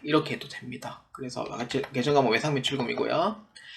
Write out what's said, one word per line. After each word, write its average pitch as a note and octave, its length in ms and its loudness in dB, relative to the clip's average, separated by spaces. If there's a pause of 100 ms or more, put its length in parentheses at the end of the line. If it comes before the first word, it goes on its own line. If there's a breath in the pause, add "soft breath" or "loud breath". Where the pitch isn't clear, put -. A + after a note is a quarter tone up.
이렇게 D3+ 300 2
해도 - 140 -10
됩니다. - 640 -12
그래서 B2 320 -8 (240)
개-, C3 140 0 (100)
개정가목 C3 400 6
외상 C#3+ 220 2
매출금이고요. B2 920 0 (300 loud breath)